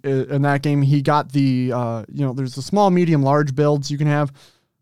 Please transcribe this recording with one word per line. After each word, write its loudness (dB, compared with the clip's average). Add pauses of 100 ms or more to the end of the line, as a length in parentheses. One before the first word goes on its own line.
in -2
that 0
game. 0
He 2
got 0
the, 0
uh, -4
you -4
know, -4
there's -6
the -8
small, 0
medium, 2
large 2
builds 0
you -6
can -2
have. 0 (500)